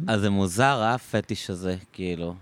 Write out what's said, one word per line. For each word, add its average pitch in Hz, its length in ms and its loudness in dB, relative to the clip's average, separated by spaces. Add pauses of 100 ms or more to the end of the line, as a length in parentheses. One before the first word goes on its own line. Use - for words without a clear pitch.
אז 107 140 2
זה 104 80 2
מוזר, 101 540 2
הפטיש 110 680 -2
הזה, 90 260 -4 (180)
כאילו. 87 480 -6